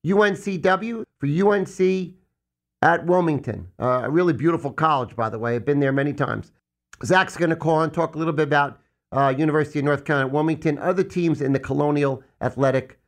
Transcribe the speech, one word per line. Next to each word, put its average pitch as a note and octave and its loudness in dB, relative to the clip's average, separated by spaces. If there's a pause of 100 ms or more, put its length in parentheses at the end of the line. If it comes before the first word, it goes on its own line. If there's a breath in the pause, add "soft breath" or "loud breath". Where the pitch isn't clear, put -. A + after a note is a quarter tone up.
U G3 4
N G3 2
C G3 -6
W G3 -2 (160)
for C#3 -4
U F#3 2
N G3 0
C F#3 -2 (680)
at E3 2
Wilmington. D3 0 (120)
Uh, B2+ 0
a A#2 -4
really E3+ 4
beautiful C#3+ -2
college, D3 0
by A2+ -2
the A2 -8
way. A#2+ -2
I've A2+ -4
been C#3+ 2
there C#3 2
many C#3 0
times. - -6 (540)
Zach's F#3 2
gonna E3 0
call D#3+ 2
and D#3 -2
talk E3 -4
a - -8
little E3 -2
bit D3 0
about, C#3+ 0 (320)
uh, C3+ 2
University D3+ 0
of C#3+ -2
North C#3+ 0
Carolina C#3 0
at B2+ -6
Wilmington, D3+ 0
other F3+ 0
teams E3+ -2
in C3+ 0
the C#3 2
Colonial C#3+ 0 (200 soft breath)
Athletic C3 -2